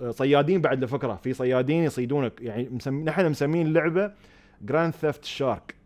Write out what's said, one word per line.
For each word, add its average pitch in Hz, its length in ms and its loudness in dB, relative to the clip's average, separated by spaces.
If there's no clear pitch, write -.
آه، 120 100 -4
صيادين 143 500 4
بعد 131 220 2
لفكرة، 123 320 -4
في 127 180 -4
صيادين 127 500 2
يصيدونك، 131 580 -2
يعني 120 280 -6
مسم-، 135 340 -6
نحن 160 260 0
مسمين 156 380 0
اللعبة 170 440 2
Grand 160 260 0
Theft - 360 -4
Shark 120 360 -2